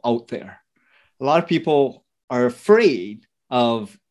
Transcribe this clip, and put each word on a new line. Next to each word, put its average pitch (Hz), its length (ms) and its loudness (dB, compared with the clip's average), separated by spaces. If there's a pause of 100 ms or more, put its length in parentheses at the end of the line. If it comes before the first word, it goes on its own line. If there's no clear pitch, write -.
out 117 220 -2
there. 95 300 -14 (640)
A 131 60 -6
lot 160 160 2
of 165 40 -14
people 147 600 -2 (240)
are 123 160 0
afraid 123 800 0 (240)
of 117 440 -2 (160)